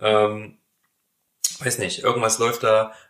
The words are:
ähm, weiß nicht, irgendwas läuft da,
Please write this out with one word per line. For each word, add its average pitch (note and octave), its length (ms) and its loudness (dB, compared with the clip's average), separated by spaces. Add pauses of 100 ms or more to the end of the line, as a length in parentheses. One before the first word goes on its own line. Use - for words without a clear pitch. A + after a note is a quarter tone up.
ähm, G#2+ 560 0 (1040)
weiß B2 180 -2
nicht, F#2 260 -6
irgendwas A#2 360 0
läuft A#2 240 -2
da, A2 300 2 (160)